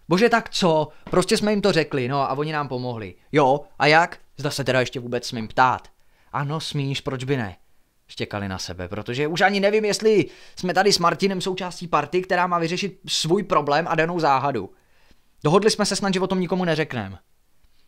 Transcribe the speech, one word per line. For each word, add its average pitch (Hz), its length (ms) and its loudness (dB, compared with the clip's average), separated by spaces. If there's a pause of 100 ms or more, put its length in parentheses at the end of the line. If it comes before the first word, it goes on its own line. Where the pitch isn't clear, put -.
"Bože, 196 200 4
tak 226 200 0
co? 156 380 2 (160)
Prostě 185 340 2
jsme 208 140 0
jim 208 100 0
to 202 100 4
řekli, 147 360 0
no 139 140 -2
a 135 160 -2
oni 151 140 -4
nám 147 160 -4
pomohli." 120 480 -8 (160)
"Jo, 143 300 4 (180)
a 147 80 4
jak? 165 320 4 (180)
Zda 135 140 -4
se 139 120 -4
teda 131 160 2
ještě 123 200 -2
vůbec 120 280 -6
smím 110 200 -8
ptát." 123 400 2 (460)
"Ano, 143 260 -4
smíš, 139 420 -4
proč 131 220 -6
by 135 140 -2
ne?" 101 200 -6 (500)
Štěkali 104 400 -6
na 92 100 -6
sebe, 90 300 -8
"protože 123 400 -6
už 170 140 -2
ani 196 180 4
nevím, 208 260 2
jestli 208 400 2 (300)
jsme 180 180 -4
tady 196 200 4
s - 60 0
Martinem 175 420 0
součástí 185 460 -6
party, 160 340 0
která 180 260 0
má 175 120 0
vyřešit 170 480 -4
svůj 180 360 0
problém 151 440 2
a 156 80 0
danou 165 240 0
záhadu. 135 540 0 (720)
Dohodli 196 280 4
jsme 208 140 -2
se 196 100 -2
snad, 196 180 -2
že 185 60 0
o 185 80 -2
tom 185 120 0
nikomu 185 260 -2
neřeknem." 143 520 -4 (720)